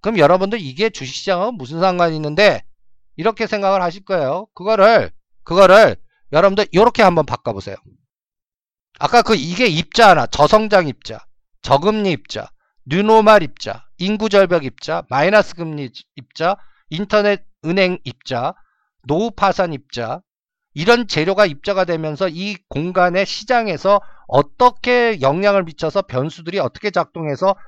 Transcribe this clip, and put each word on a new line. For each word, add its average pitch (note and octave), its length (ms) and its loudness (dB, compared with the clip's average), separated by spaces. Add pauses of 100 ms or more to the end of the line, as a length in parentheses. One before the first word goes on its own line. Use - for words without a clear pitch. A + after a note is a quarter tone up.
그럼 G#3+ 160 -2
여러분들, F#3 420 2
이게 D#3 300 -4
주식시장하고 F3+ 600 -6
무슨 D#3 280 -10
상관이 F3 360 0
있는데? D#3 460 0 (540)
이렇게 G#3+ 300 -4
생각을 G3 360 -2
하실 F3+ 220 -6
거예요. F3 500 -4
그거를, G3 580 2 (320)
그거를 F#3 520 6 (360)
여러분들, G3 420 2
요렇게 A3+ 280 2
한번 E3+ 240 2
바꿔보세요. G2+ 500 -10 (1200)
아까 A#3+ 220 2
그, A3 140 0
이게 F3+ 320 -2
입자 G3 440 2
하나, D3 160 4
저성장 G3+ 600 2
입자, - 380 -14 (340)
저금리 G3 500 0
입자, - 380 -8 (380)
뉴노멀 G#3 560 4
입자, - 420 -10 (140)
인구절벽 G3 680 0
입자, D#3+ 460 -8
마이너스 F#3 440 0
금리 D3+ 360 -10 (260)
입자, E3 400 -6 (320)
인터넷 G3+ 560 -2 (220)
은행 F3+ 380 0
입자, B2+ 500 -8 (500)
노후 F#3 260 -2
파산 F#3 440 -2
입자, B2+ 480 -10 (500)
이런 A3 340 0
재료가 F#3 380 0
입자가 F#3 400 -4
되면서 D#3+ 440 -4
이 F#3 280 -8 (140)
공간의 F3+ 560 -2
시장에서 G#3 760 -2 (260)
어떻게 A#3+ 960 0
영향을 F#3 440 0
미쳐서 D#3+ 380 -4
변수들이 D#3+ 580 -6
어떻게 E3 300 -6
작동해서, E3 680 -4 (120)